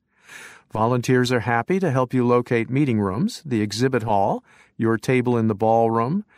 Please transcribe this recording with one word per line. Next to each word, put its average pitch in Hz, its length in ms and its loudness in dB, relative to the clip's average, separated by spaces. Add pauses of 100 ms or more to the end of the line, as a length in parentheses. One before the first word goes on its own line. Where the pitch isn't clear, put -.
(720)
Volunteers 123 600 2
are 123 80 2
happy 117 400 0
to 185 100 0
help 127 240 0
you 123 140 2
locate 120 420 0
meeting 131 300 0
rooms, 104 440 -2
the 120 200 -2
exhibit 113 400 -2
hall, 110 400 0 (340)
your 113 200 0
table 123 380 0
in 113 120 0
the 107 80 0
ballroom, 113 720 0 (120)